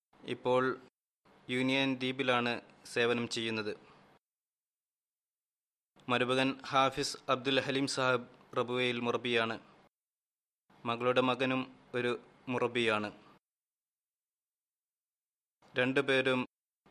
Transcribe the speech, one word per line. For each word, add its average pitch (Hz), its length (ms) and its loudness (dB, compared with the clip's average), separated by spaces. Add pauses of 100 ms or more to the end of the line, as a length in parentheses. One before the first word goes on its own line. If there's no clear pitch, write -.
(240)
ഇപ്പോൾ 127 560 0 (680)
യൂണിയൻ 131 460 0
ദ്വീപിലാണ് 127 680 0 (240)
സേവനം 120 420 0
ചെയ്യുന്നത്. 110 500 -4 (2250)
മരുമകൻ 131 460 2 (100)
ഹാഫിസ് 135 520 0 (120)
അബ്ദുൽ 131 300 0
ഹലീം 135 280 0
സാഹിബ് 127 400 0 (300)
റബുവയിൽ 123 420 0
മുറബിയാണ്. 117 600 0 (1300)
മകളുടെ 120 360 2
മകനും 131 540 0 (180)
ഒരു 123 260 -2 (300)
മുറബിയാണ്. 117 640 0 (2750)
രണ്ടുപേരും 131 680 2 (440)